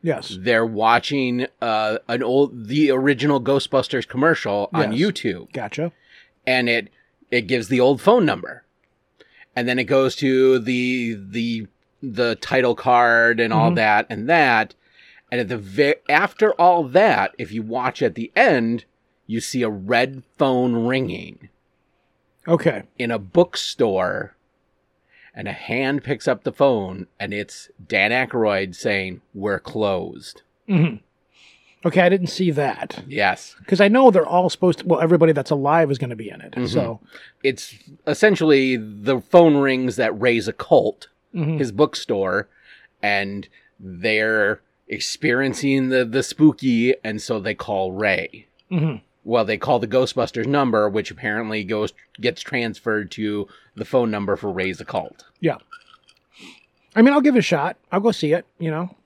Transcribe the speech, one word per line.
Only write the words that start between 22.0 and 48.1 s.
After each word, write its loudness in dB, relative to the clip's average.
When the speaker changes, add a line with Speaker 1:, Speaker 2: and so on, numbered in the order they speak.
Speaker 1:
Okay. 0
Speaker 2:
in -2
a -2
bookstore, -2
and -12
a -8
hand -4
picks -4
up -2
the -4
phone, 0
and -8
it's -10
Dan 0
Aykroyd -2
saying, -4
"We're -4
closed." -6
Speaker 1:
Mm-hmm. 2
Okay, 2
I 6
didn't 2
see -2
that. -6
Speaker 2:
Yes. -4
Speaker 1:
'Cause 0
I 6
know 8
they're 4
all 2
supposed 0
to, -10
well, 2
everybody 4
that's -2
alive 2
is -4
gonna -8
be -12
in -18
it, -20
Speaker 2:
Mm-hmm. -4
Speaker 1:
so. -2
Speaker 2:
It's -4
essentially 4
the -4
phone 6
rings 0
that 0
raise 2
a -6
cult, 0
Speaker 1:
Mm-hmm. -2
Speaker 2:
his -2
bookstore, -2
and -4
they're -2
experiencing -2
the, 2
the -2
spooky, 2
and -8
so -6
they -6
call -4
Ray. -4